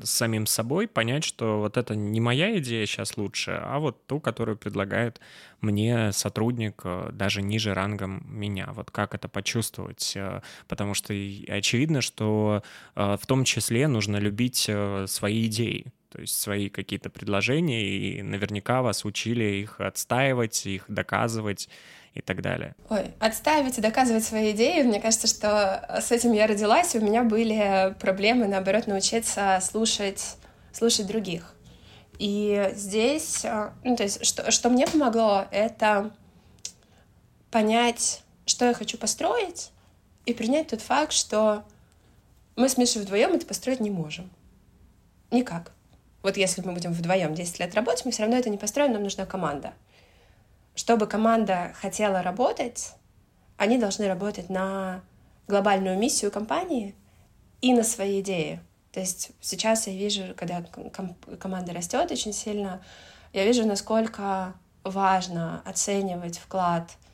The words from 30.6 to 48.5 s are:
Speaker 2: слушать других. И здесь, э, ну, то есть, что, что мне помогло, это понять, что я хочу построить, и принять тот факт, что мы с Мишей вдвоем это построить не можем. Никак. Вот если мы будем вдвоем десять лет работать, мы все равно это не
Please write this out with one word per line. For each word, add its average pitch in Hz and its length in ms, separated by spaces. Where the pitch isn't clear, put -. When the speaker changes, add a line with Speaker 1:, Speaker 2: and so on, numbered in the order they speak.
Speaker 2:
слушать 220 360
других. 190 460
И 202 560
здесь, 220 680
э, 220 280
ну, 247 140
то 208 60
есть, 196 220
что, - 240
что 233 200
мне 247 180
помогло, 226 640
это 214 600
понять, 233 720
что - 180
я 240 100
хочу - 240
построить, 359 760
и 240 80
принять 269 360
тот 220 100
факт, 294 320
что 214 520
мы 254 140
с 254 80
Мишей 240 240
вдвоем 208 320
это - 120
построить 254 360
не 208 100
можем. 165 400
Никак. 202 420
Вот 196 140
если 185 240
мы 180 100
будем 175 220
вдвоем 170 420
десять 175 240
лет 180 160
работать, 220 300
мы 254 60
все 220 120
равно 226 140
это 240 120
не 202 80